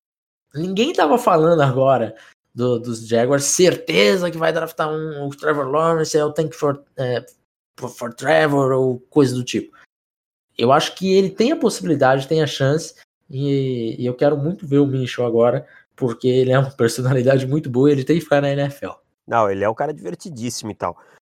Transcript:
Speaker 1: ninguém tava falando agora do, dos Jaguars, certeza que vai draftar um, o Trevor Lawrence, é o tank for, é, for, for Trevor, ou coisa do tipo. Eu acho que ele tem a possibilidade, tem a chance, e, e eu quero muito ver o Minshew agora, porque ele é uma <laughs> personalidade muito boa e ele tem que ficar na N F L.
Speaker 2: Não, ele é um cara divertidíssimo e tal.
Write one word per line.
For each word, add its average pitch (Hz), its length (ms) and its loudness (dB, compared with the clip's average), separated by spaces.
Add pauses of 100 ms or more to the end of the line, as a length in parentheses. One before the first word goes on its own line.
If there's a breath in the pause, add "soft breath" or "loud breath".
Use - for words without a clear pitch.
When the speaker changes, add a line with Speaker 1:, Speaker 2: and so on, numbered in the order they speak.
(560)
Speaker 1:
ninguém 190 380 -2
tava 247 240 2
falando 165 440 4
agora 131 540 2 (400 loud breath)
do, 120 240 0
dos 113 260 -10
Jaguars, 123 380 2
certeza 180 880 2
que 165 60 -10
vai 160 160 0
draftar 160 360 -4
um, 156 380 -6
o - 20 -6
Trevor 143 400 -2
Lawrence, 160 480 0
é 147 60 2
o 147 80 -2
tank 156 220 -4
for, 143 300 -2 (140)
é, 123 280 -4 (520)
for, 123 120 -10
for 117 240 -12
Trevor, 143 580 2
ou 131 280 0 (100)
coisa 127 260 2
do 123 80 -6
tipo. - 320 -6 (800 soft breath)
Eu 117 140 2
acho 156 240 2
que 190 180 -2
ele 190 160 4
tem 233 220 0
a 320 60 -2
possibilidade, 139 720 0
tem 160 140 0
a 147 60 0
chance, 143 480 -2 (340 soft breath)
e, 131 680 -4
e 123 80 -6
eu 123 80 -2
quero 147 240 2
muito 151 300 -6
ver 139 120 2
o 143 80 4
Minshew 127 380 -4
agora, 120 420 2 (280 soft breath)
porque 123 320 -2
ele 127 240 2
é 131 80 4
uma 135 120 0
<laughs> - 40 -18
personalidade 127 720 2
muito 151 240 -2
boa 127 200 4
e 147 40 4
ele 131 100 -2
tem 156 140 2
que 165 60 -2
ficar 143 180 0
na 143 80 0
N 139 140 -2
F 139 220 -8
L. - 100 -10 (320)
Speaker 2:
Não, 113 220 2
ele 98 140 -2
é 104 60 2
um 113 60 -2
cara 147 180 -4
divertidíssimo 123 800 -10
e 95 40 -10
tal. 90 220 -6 (260 soft breath)